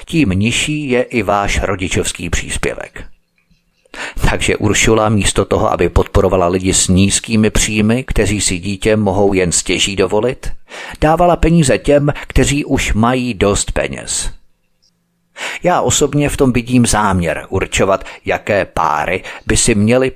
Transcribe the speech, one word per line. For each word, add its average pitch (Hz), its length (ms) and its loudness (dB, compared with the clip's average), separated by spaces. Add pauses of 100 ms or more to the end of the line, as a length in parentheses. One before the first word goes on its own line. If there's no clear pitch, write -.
tím 156 240 0
nižší 123 600 -2
je 123 120 2
i 120 220 -2
váš 101 400 0
rodičovský 90 680 -4
příspěvek. - 760 -6 (1300)
Takže 101 280 0
Uršula 107 520 2
místo 101 360 0
toho, 98 260 0
aby 87 180 0
podporovala 92 580 2
lidi 92 260 0
s - 140 0
nízkými 98 640 2
příjmy, 107 540 0
kteří 104 380 0
si 92 180 -2
dítě 101 360 -2
mohou 101 380 2
jen 92 180 2
stěží 92 440 -2
dovolit, 104 560 0 (500)
dávala 165 340 4
peníze 160 420 4
těm, 143 360 2 (140)
kteří 139 380 0
už - 280 -2
mají 123 400 0
dost 98 380 0
peněz. 67 580 -4 (1300)
Já 170 180 2
osobně 143 480 0
v - 80 -6
tom 131 160 2
vidím 120 320 2
záměr 92 640 0
určovat, 95 560 0 (200)
jaké 95 400 -2
páry 80 580 -2 (240)
by 110 100 0
si 117 180 2
měly 123 400 2